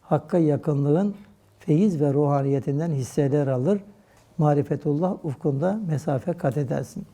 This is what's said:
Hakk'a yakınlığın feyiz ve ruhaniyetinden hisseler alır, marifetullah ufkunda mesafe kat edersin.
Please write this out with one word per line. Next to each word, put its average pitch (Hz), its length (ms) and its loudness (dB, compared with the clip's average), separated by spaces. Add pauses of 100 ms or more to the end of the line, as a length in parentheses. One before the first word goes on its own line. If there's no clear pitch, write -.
Hakk'a 156 380 0
yakınlığın 151 760 0 (440)
feyiz 165 420 2
ve 143 120 2
ruhaniyetinden 143 800 0
hisseler 139 560 0
alır, 139 340 0 (580)
marifetullah 151 880 0
ufkunda 160 640 -2
mesafe 151 440 -2
kat 151 240 -2
edersin. 139 560 -6